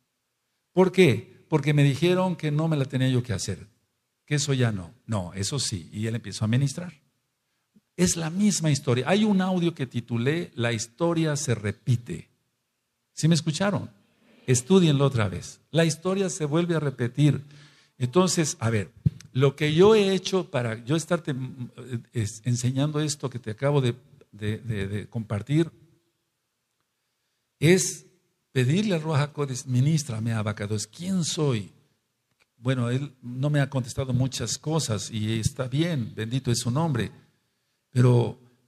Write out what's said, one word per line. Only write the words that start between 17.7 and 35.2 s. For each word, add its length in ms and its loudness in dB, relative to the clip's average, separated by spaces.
Entonces, 600 2
a 120 0
ver, 200 -2
lo 240 2
que 200 0
yo 180 8
he 220 4
hecho 340 -2
para 340 -4
yo 120 -2
estarte, 400 -2
mm, 340 -10
es, 320 -4
enseñando 540 0
esto 300 -4
que 80 -12
te 140 -10
acabo 280 0
de, 160 0
de, 260 -6
de, 300 -6
de 200 -6
compartir, 640 -2
es 480 2
pedirle 440 2
al 60 -2
Ruach 280 0
HaKodesh, 360 -6
"Ministrame, 680 0
Abacados, 540 -4
¿quién 360 -2
soy?". 480 -2
Bueno, 320 -2
él 320 -4
no 300 -4
me 80 2
ha 100 2
contestado 440 -4
muchas 440 -2
cosas 540 -4
y 280 -2